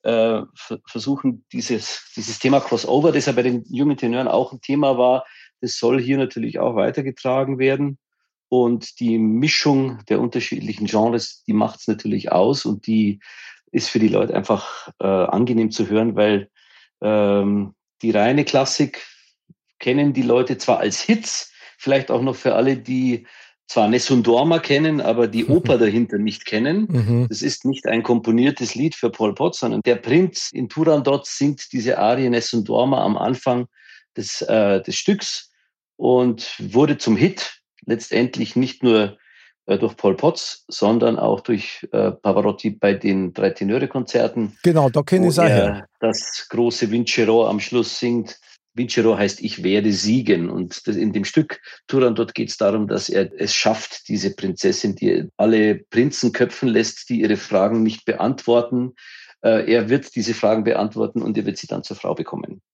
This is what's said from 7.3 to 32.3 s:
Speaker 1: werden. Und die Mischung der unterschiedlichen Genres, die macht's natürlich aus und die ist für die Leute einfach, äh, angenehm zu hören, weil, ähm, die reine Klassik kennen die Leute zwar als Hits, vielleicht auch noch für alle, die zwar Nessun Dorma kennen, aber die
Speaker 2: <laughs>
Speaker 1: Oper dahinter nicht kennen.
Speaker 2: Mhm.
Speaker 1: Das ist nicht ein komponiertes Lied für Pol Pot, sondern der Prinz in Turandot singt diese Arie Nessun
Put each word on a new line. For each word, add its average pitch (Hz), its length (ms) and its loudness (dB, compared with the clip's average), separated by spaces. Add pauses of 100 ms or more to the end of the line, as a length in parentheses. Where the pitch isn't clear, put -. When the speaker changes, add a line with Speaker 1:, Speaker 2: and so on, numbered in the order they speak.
Speaker 1:
werden. 135 380 0 (520)
Und 120 500 0
die 117 200 0
Mischung 131 800 0 (100)
der 104 100 2
unterschiedlichen 113 680 -4
Genres, 110 580 -2
die 110 80 -4
macht's 107 340 -2
natürlich 104 440 -4
aus 113 340 2
und 104 220 -6
die 107 320 0 (520)
ist - 180 -2
für - 100 -2
die 107 100 4
Leute - 260 0
einfach, - 540 -4 (100)
äh, - 60 -4
angenehm 107 680 2
zu 107 180 -2
hören, 107 260 0
weil, 104 340 2 (520)
ähm, 101 720 0 (280)
die 113 100 0
reine 120 340 2
Klassik - 580 0 (760)
kennen 143 340 0
die 127 80 0
Leute 123 360 2
zwar - 220 0
als - 220 -2
Hits, - 500 -2 (260)
vielleicht 135 340 0
auch 117 100 0
noch 127 140 -2
für - 200 -2
alle, 131 220 2
die 127 480 -2 (420)
zwar 110 200 2
Nessun 123 340 2
Dorma 131 380 4
kennen, 151 420 0
aber 113 260 2
die 110 180 -2
Speaker 2:
<laughs> - 20 -4
Speaker 1:
Oper 147 320 2
dahinter 113 400 2
nicht 104 260 -4
kennen. 151 440 -2
Speaker 2:
Mhm. 120 400 0
Speaker 1:
Das 107 120 -8
ist - 240 -6
nicht 135 220 -2
ein 113 160 0
komponiertes 117 720 0
Lied 147 180 -2
für - 160 -4
Pol 107 240 -2
Pot, 165 220 -2
sondern 113 260 -4
der 120 140 2
Prinz 175 580 0
in 120 160 -6
Turandot 143 560 0
singt - 460 -4
diese 123 260 -2
Arie 123 320 2
Nessun 117 360 0